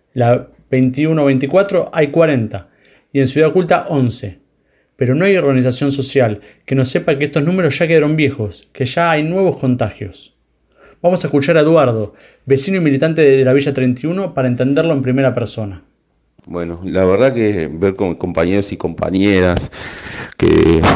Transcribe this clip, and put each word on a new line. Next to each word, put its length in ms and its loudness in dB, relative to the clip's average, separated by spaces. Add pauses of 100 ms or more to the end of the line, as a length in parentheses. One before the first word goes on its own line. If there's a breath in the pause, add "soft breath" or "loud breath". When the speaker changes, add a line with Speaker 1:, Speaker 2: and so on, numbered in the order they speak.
(140)
Speaker 1:
La 340 2 (200)
veintiuno 580 0
veinticuatro 680 0
hay 160 0
cuarenta. 600 0 (420 soft breath)
Y 80 0
en 80 2
Ciudad 220 2
Oculta, 380 0
once. 520 -4 (560)
Pero 180 0
no 120 0
hay 100 4
organización 560 0
social 480 0 (240 soft breath)
que 100 -6
no 100 2
sepa 340 -2
que 80 -2
estos 180 -2
números 340 0
ya 80 0
quedaron 300 2
viejos, 560 -4
que 140 -4
ya 240 -2
hay 120 0
nuevos 360 0
contagios. 760 -4 (680 soft breath)
Vamos 200 0
a 60 -4
escuchar 300 2
a 20 6
Eduardo, 540 2 (320 soft breath)
vecino 320 0
y 20 -2
militante 420 2
de 220 6
la 80 2
Villa 220 2
treinta 280 0
y 40 -4
uno, 280 -4
para 140 -2
entenderlo 460 0
en 80 -2
primera 320 0
persona. 500 -8 (600)
Speaker 2:
Bueno, 360 -8
la 220 -2
verdad 300 2
que 360 -2
ver 240 -2
con 200 -2
compañeros 580 -2
y 60 -10
compañeras 920 0 (680 loud breath)
que 420 4 (160)